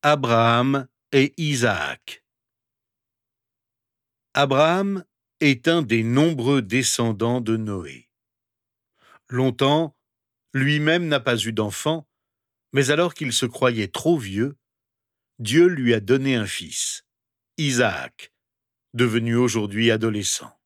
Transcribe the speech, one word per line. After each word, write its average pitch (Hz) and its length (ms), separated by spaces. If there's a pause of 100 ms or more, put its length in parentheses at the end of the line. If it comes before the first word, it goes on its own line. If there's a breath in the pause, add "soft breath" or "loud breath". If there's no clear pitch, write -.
Abraham 131 840 (240)
et 139 260
Isaac. 117 840 (2000)
Abraham 165 720 (340)
est 139 280
un 165 140
des 113 220
nombreux 135 580
descendants 117 800
de 113 160
Noé. 92 520 (1200 soft breath)
Longtemps, 139 680 (560)
lui-même 151 540
n'a 147 120
pas 120 180
eu 113 160
d'enfant, 110 560 (640)
mais 135 180
alors 165 220
qu'il 127 200
se - 120
croyait 117 440
trop 165 280
vieux, 110 400 (840)
Dieu 135 280
lui 127 260
a 110 60
donné 131 360
un 110 100
fils, - 600 (520)
Isaac, 120 720 (640)
devenu 117 420
aujourd'hui 113 560
adolescent. 107 760